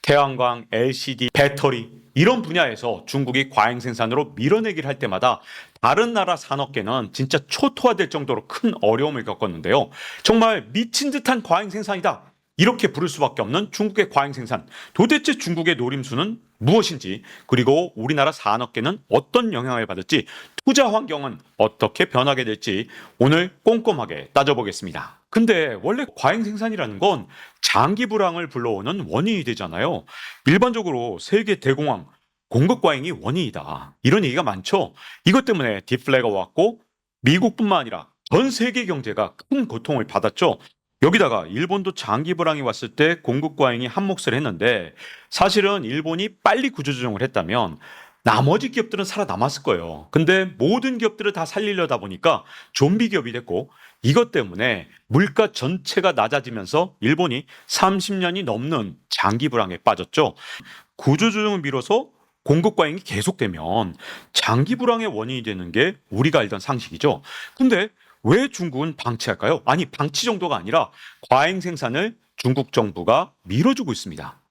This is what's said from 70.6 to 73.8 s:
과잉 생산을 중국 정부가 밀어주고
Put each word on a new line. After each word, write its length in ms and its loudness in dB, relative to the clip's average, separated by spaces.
과잉 300 4
생산을 560 -4
중국 340 -2
정부가 640 0
밀어주고 480 0